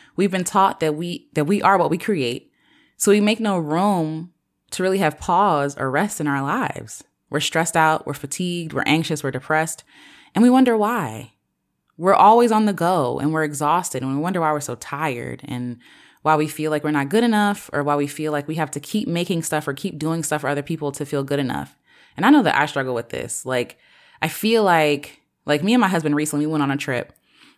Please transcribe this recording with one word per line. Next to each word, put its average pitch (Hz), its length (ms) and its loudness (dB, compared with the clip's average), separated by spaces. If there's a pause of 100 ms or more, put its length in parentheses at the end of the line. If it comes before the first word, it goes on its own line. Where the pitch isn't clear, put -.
(160)
We've 190 140 2
been 180 140 -2
taught 190 360 2
that 151 160 0
we, 175 380 -8
that 151 120 0
we 196 160 2
are 196 160 4
what 170 120 2
we 170 60 0
create. 139 540 -4 (480)
So - 120 4
we 208 100 6
make 208 200 2
no 202 180 0
room 165 720 0 (400)
to - 100 -6
really 190 160 2
have 160 200 0
pause 170 600 2
or 131 120 -4
rest 170 300 -2
in 156 60 -4
our 139 160 -2
lives. 156 600 -6 (280)
We're 143 100 -4
stressed 165 360 -2
out, 156 300 2
we're 147 60 -6
fatigued, 170 600 -6
we're 143 100 -4
anxious, 156 400 0
we're 135 60 -4
depressed, 156 540 -4 (500)
and 196 80 4
we 247 80 6
wonder 254 260 4
why. 202 560 -4 (640)
We're 185 180 2
always 220 380 8
on 214 140 4
the 208 60 2
go 165 460 0
and 156 140 0
we're 156 100 0
exhausted, 151 600 -2
and 131 120 -4
we 139 60 -2
wonder 180 200 -2
why 156 120 0
we're 147 80 -4
so 131 140 -8
tired 123 720 -8
and 123 320 -8 (420)
why 156 160 2
we 151 100 2
feel 156 240 -6
like 151 140 -2
we're 151 60 -2
not 139 180 0
good 214 160 2
enough 208 480 0
or 147 100 -2
why 147 140 0
we 147 100 0
feel 151 240 -6
like 143 160 -4
we 156 100 -6
have 156 160 -2
to - 80 -4
keep - 280 -4
making 170 340 -2
stuff 151 240 -4
or 147 60 -2
keep 151 260 -8
doing 160 240 -2
stuff 151 200 -4
for 131 60 -4
other 143 140 -2
people 147 300 -6
to 143 140 -8
feel 139 180 -4
good 139 160 -2
enough. 139 360 -6 (400)
And - 80 0
I 220 60 8
know 285 120 8
that 170 120 2
I 147 120 2
struggle 131 280 -4
with 117 140 -6
this. - 360 -8
Like, 127 340 -4 (420)
I 160 80 -2
feel 220 340 0
like, 156 600 2 (240)
like, 147 180 0
me 214 100 4
and 247 60 4
my 202 80 4
husband 156 260 0
recently 151 320 0
went 156 160 0
on 139 80 0
a 135 60 -2
trip 127 360 -6 (460)